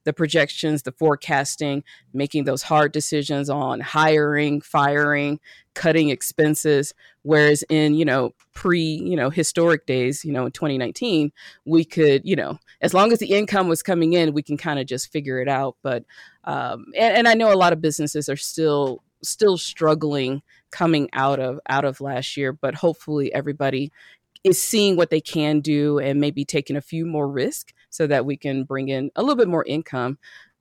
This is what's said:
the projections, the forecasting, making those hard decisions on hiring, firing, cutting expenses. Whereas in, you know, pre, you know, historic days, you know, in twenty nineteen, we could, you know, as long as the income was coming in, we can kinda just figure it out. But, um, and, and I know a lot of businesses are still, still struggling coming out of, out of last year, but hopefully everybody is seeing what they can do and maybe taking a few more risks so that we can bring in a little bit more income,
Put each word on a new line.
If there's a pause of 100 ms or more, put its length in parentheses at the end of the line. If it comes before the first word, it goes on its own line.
the
projections,
the
forecasting, (300)
making
those
hard
decisions
on
hiring,
firing, (340)
cutting
expenses. (300)
Whereas
in,
you
know, (180)
pre,
you
know,
historic
days,
you
know,
in
twenty
nineteen, (340)
we
could,
you
know, (200)
as
long
as
the
income
was
coming
in,
we
can
kinda
just
figure
it
out.
But, (380)
um, (100)
and,
and
I
know
a
lot
of
businesses
are
still, (220)
still
struggling (260)
coming
out
of,
out
of
last
year,
but
hopefully
everybody (540)
is
seeing
what
they
can
do
and
maybe
taking
a
few
more
risks (180)
so
that
we
can
bring
in
a
little
bit
more
income, (440)